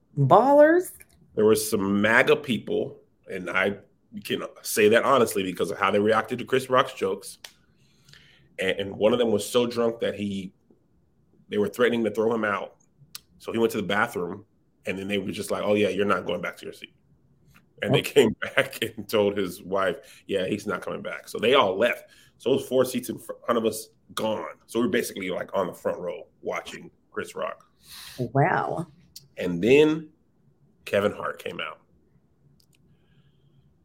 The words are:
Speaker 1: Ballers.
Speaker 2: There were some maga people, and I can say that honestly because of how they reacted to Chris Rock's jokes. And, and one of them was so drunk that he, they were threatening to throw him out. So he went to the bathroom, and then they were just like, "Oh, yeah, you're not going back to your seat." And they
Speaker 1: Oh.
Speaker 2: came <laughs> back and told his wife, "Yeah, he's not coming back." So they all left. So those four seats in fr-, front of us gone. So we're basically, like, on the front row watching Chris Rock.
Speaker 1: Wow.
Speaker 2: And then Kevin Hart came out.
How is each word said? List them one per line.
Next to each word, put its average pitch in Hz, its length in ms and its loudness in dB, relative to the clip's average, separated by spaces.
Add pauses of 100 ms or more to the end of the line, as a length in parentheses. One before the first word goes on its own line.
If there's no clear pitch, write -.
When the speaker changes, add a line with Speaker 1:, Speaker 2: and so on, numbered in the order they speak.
(180)
Speaker 1:
Ballers. 285 760 6 (440)
Speaker 2:
There 107 100 4
were 107 100 6
some 101 460 0
maga 127 340 6
people, 110 640 -4 (300)
and 92 200 -8
I 98 280 0 (480)
can 90 180 -4 (200)
say 107 260 4
that 110 140 6
honestly 113 400 2
because 90 280 -4
of - 60 -8
how 98 140 2
they 104 80 2
reacted 110 400 0
to 117 60 -10
Chris 131 240 -2
Rock's 127 240 2
jokes. - 440 -6 (1200)
And, 95 220 -2
and 98 180 -8
one 107 160 4
of 120 60 2
them 113 120 2
was 101 160 0
so 120 200 0
drunk 117 320 -2
that 98 160 -4
he, 98 360 -8 (960)
they 104 120 -2
were 98 100 0
threatening 117 340 2
to 107 80 0
throw 110 220 0
him 110 100 -2
out. 98 320 -4 (640)
So - 160 -10
he 113 60 -2
went 113 120 4
to 117 60 -6
the 104 60 -2
bathroom, 98 600 -4 (420)
and 95 120 -4
then 95 100 -8
they 101 100 -2
were 98 140 -4
just 101 200 -8
like, 92 120 -4
"Oh, 104 120 2
yeah, 101 140 2
you're 92 160 -2
not 95 200 0
going 90 160 -6
back 87 160 -8
to - 80 -18
your - 80 -14
seat." - 200 -20 (880)
And 107 120 0
they 143 60 4
Speaker 1:
Oh. 147 40 0
Speaker 2:
came 120 320 4 (100)
<laughs> - 100 -14
back - 280 0
and 107 240 -10
told 101 300 2
his 92 260 -6
wife, 92 640 -4
"Yeah, 95 200 -2
he's 104 200 -4
not 92 140 -4
coming 87 200 -10
back." 85 280 -12
So - 100 -10
they 110 140 4
all 104 240 4
left. 110 320 -2 (280)
So 120 140 -4
those 135 160 0
four 127 160 2
seats 127 260 -4
in 110 80 -8
fr-, - 160 -14 (120)
front 120 120 0
of 113 80 0
us - 240 -4 (240)
gone. 92 420 -6 (120)
So 113 120 -4
we're 120 100 2
basically, 101 400 -4
like, 87 260 -8
on 95 120 0
the 87 60 -10
front 87 260 -6
row 87 280 -10 (140)
watching 85 500 -10 (200)
Chris 90 240 -10
Rock. 82 300 -8 (520)
Speaker 1:
Wow. 139 720 -2 (500)
Speaker 2:
And 90 260 -4
then 151 460 6 (760)
Kevin 101 280 0
Hart 78 280 -8
came 87 200 -10
out. 78 180 -10 (2000)